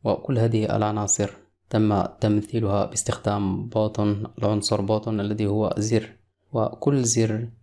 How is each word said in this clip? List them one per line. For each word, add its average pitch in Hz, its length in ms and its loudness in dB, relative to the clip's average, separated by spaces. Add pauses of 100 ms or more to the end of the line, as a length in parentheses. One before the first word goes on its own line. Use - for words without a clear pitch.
وكل 120 340 0
هذه 110 380 2
العناصر 104 540 0 (400)
تم 104 320 4
تمثيلها 104 840 0
باستخدام 101 800 -2
بوتون، 107 580 0 (120)
العنصر 104 420 0
بوتون 107 400 0
الذي 107 260 -2
هو 104 320 0
زر، 110 380 0 (360)
وكل 131 520 0
زر 113 440 0 (140)